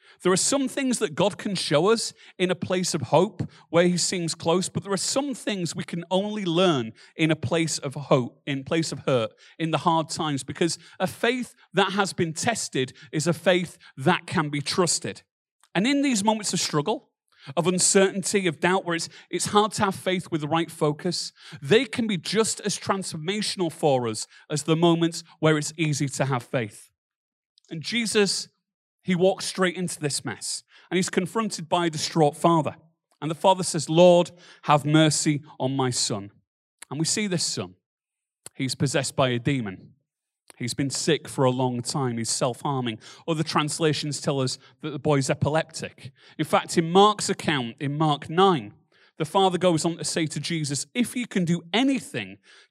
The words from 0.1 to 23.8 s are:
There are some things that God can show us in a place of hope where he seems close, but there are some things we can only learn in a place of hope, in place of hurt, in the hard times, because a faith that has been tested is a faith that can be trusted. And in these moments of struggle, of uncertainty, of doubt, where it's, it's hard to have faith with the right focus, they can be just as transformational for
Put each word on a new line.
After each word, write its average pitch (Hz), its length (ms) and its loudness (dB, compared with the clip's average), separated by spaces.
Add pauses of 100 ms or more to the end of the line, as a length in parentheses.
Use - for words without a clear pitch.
There 180 100 2
are 190 60 4
some 269 300 0
things 262 320 -2
that 160 160 -4
God 190 220 0
can 202 180 -6
show 160 340 2
us 226 240 0 (240)
in 180 120 0
a 180 60 -2
place 185 380 -2
of 151 100 -4
hope 160 460 2 (200)
where 170 160 4
he 180 120 2
seems 170 380 -4
close, 175 340 0
but - 140 -6
there 196 100 -4
are 190 40 0
some 269 360 -2
things 190 420 -6
we - 80 -8
can 170 260 -8
only 202 360 -2
learn 160 480 2 (240)
in 160 140 2
a 151 60 0
place 160 420 -2
of 139 160 -8
hope, 139 500 0
in 135 180 -6
place 165 300 -2
of 135 60 -10
hurt, 120 320 0 (260)
in 160 140 -4
the 156 80 0
hard 165 300 0
times, 147 340 -4
because 160 340 -2 (240)
a 185 60 0
faith 240 460 -2 (200)
that 190 200 2
has 196 200 0
been 165 200 -2
tested 147 600 -4 (180)
is 156 160 -2
a 170 60 2
faith 180 440 0 (200)
that 156 280 2
can 156 240 -2
be 143 120 -4
trusted. - 600 -2 (540)
And 185 120 2
in 285 140 2
these 247 220 0
moments 214 300 -2
of 180 60 0
struggle, 165 480 -2 (480)
of 170 100 0
uncertainty, 190 800 2
of 156 140 -2
doubt, 180 240 2
where 170 140 -4
it's, 170 100 -6 (220)
it's - 180 -4
hard 208 240 2
to 214 140 -2
have 196 100 0
faith 185 340 -4
with 160 120 -2
the 151 80 -4
right 165 200 2
focus, 156 600 -4 (300)
they 202 240 4
can - 200 -4
be 208 120 -2
just 208 420 -2
as - 180 -4
transformational 190 920 -4
for 135 380 2